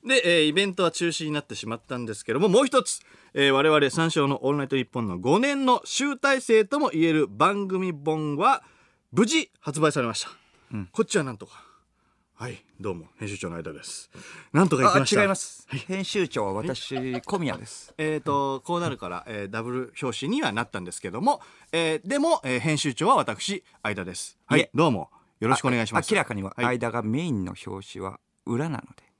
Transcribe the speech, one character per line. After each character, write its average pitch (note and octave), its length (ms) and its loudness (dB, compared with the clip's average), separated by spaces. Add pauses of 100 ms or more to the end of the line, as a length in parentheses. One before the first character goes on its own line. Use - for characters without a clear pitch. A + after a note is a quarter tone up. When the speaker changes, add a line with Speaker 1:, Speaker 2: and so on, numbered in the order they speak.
Speaker 1:
で、 B3 200 4
え E3+ 200 6
ー、 - 20 6
イ D3+ 80 2
ベ F#3+ 100 4
ン G3 120 -2
ト F#3+ 80 2
は E3 80 4
中 E3+ 180 -2
止 D#3 160 -4
に D3+ 60 -4
な D3 100 -2
っ - 40 -12
て A2+ 100 -12
し G#2+ 120 -10
ま A2+ 80 -4
っ A2+ 100 -12
た B2+ 120 -8
ん A#2+ 80 -6
で A2 80 -8
す - 100 -12
け - 80 -4
ど A#2+ 80 2
も、 G3+ 80 4
も G3+ 140 6
う C#4+ 40 4
一 B3+ 180 4
つ、 - 180 -6 (320)
え C#3 160 4
ー、 - 20 6
我 C#3 180 6
々 D3 200 6
三 E3 200 2
四 D#3+ 100 0
郎 C#3+ 100 4
の C3+ 160 0
オ C3+ 40 4
ー - 40 2
ル D3 60 0
ナ C#3+ 40 -2
イ C3+ 60 -6
ト C#3 80 0
ニ B2 80 0
ッ - 40 -20
ポ B2 120 -4
ン A2+ 60 -2
の F2+ 120 -4
五 C3+ 200 4
年 C#4 260 0
の B3 180 4
集 C#4 320 -2
大 C4+ 260 2
成 A3 220 4
と C#4 160 0
も D4 100 2
言 D#3+ 140 2
え E3 100 4
る D#3 140 4
番 F#3 400 0
組 F#3 240 -2
本 D3+ 460 -4
は、 B3 260 2 (480)
無 E3+ 140 4
事 D#4 340 0
発 C#3 220 -4
売 D#3 100 4
さ C#3 100 -2
れ A#2+ 60 0
ま A2 60 -4
し - 100 -6
た。 - 80 -12 (420)
Speaker 2:
う A2+ 40 -6
ん。 F#2+ 140 -8
Speaker 1:
こ - 120 -2
っ - 20 2
ち - 120 -2
は D#3+ 60 2
な C3 100 -6
ん G#2+ 40 -14
と G2+ 80 -14
か。 - 200 -20 (720)
は A#2+ 120 -10
い、 A#2 160 -14 (160)
ど G2 120 -6
う F2 40 -6
も、 D#2+ 120 -16 (100)
編 A2 100 -8
集 G2 100 -8
長 F#2 120 -8
の E2+ 80 -8
間 D#2+ 160 -10
で - 100 -16
す。 - 260 -14 (440)
な D#3+ 100 6
ん F3+ 60 4
と D3+ 80 2
か C3 60 2
行 F#3+ 100 6
き G3 80 6
ま C3 40 2
し - 80 0
た。 G3+ 60 4
Speaker 2:
あ、 G#3 40 6
違 - 20 4
い - 20 2
ま F#3+ 80 0
す。 - 320 -12
Speaker 1:
は - 80 -10
い。 B2+ 40 -4
Speaker 2:
編 F#3+ 260 -6
集 F3+ 240 -2
長 G#2+ 160 -2
は G2 80 -4
私、 A#2 420 -6
Speaker 1:
は C3 80 -4
い。 B2+ 180 -6
Speaker 2:
小 - 160 -4
宮 D3+ 200 -2
で A2 80 -14
す。 - 320 -20
Speaker 1:
え D#3 200 -2
ー - 40 -4
と、 C#3 400 -2
こ F3 160 -4
う - 20 0
な E3+ 100 -2
る C3 80 -6
か F#2 120 -10
ら、 F2+ 180 -8
え G#2 220 -6
ー、 - 20 -12
ダ A2+ 100 -6
ブ A#2+ 100 -6
ル B2+ 300 -6
表 B2 200 -4
紙 C#3 80 -4
に C4+ 120 0
は B2+ 120 -2
な A2+ 100 -2
っ - 60 -8
た - 100 -8
ん F#2 60 -10
で F2 80 -12
す - 80 -12
け F#2 100 -8
ど G#2 80 -8
も、 C4 220 0 (320)
え D#3+ 220 0
ー、 D#3 120 -8
で C4+ 120 -2
も、 D#4+ 260 2
え B2+ 100 0
ー、 B2 60 2
編 D3+ 160 2
集 C#3 160 -2
長 E3 160 0
は C4 80 6
私、 C3 480 -4 (180)
相 G#2+ 100 -2
田 F#2+ 120 -6
で F2+ 100 -10
す。 - 300 -12
は C#3+ 100 0
い、 D#3 60 6
Speaker 2:
い - 20 2
え。 - 100 -6
Speaker 1:
ど D#3 140 4
う D3 40 2
も、 F#2 180 -4 (320)
よ A2 80 0
ろ C3+ 80 6
し - 40 -4
く C#3 60 0
お B2+ 40 2
願 A#2+ 120 0
い A2 40 -4
し - 60 -8
ま E3 80 2
す。 - 80 -6
Speaker 2:
あ、 G#3+ 60 2
明 - 40 2
ら D#3 40 0
か A#2+ 100 -6
に G2+ 80 -6
は、 F#2+ 140 -8
Speaker 1:
は B2 80 -4
い。 - 20 2
Speaker 2:
相 B2 140 0
田 A#2 120 -2
が A#2 120 -4
メ A2+ 200 -2
イ F3 80 -2
ン G2+ 120 -2
の F2+ 100 -8 (140)
表 G2 280 -12
紙 F#2+ 100 -8
は F#2+ 160 -12 (240)
裏 C3 240 -2
な C#3+ 80 -6
の - 60 -10 (120)
で。 - 80 -20 (160)